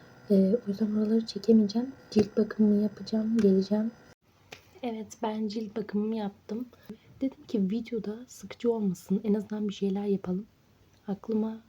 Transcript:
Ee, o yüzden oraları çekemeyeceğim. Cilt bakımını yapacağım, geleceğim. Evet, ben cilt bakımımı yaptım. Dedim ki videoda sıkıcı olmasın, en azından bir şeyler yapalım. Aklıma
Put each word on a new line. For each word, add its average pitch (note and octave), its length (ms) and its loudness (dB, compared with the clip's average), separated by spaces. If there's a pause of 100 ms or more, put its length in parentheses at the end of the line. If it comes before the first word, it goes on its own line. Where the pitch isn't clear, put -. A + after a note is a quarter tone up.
(300)
Ee, F#3+ 260 6 (100)
o - 20 -4
yüzden G#3 280 -2
oraları A3 300 2
çekemeyeceğim. A3 680 4 (180)
Cilt G#3 260 2
bakımını G#3 460 4
yapacağım, A3 560 -2
geleceğim. G3+ 520 2 (920)
Evet, A3 400 -8
ben A3 260 -2
cilt G#3 280 -6
bakımımı G#3+ 400 -2
yaptım. G#3+ 520 -8 (520)
Dedim - 240 -4
ki F#3+ 260 0
videoda A3+ 580 -6
sıkıcı - 440 -4
olmasın, G3+ 520 -2
en G#3 100 2
azından G#3+ 340 -4
bir G3+ 60 -6
şeyler G3 300 -2
yapalım. G3 420 -2 (600)
Aklıma A3 640 -4